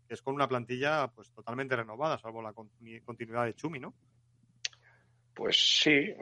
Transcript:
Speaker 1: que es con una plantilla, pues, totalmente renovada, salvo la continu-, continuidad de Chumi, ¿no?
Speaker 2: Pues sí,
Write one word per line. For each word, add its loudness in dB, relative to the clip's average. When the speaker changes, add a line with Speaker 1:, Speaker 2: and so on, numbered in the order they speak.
Speaker 1:
que -8
es -12
con -2
una 2
plantilla, 0
pues, -20
totalmente -4
renovada, -2
salvo -10
la -10
continu-, -18
continuidad -4
de -4
Chumi, -8
¿no? -12
Speaker 2:
Pues 4
sí, 6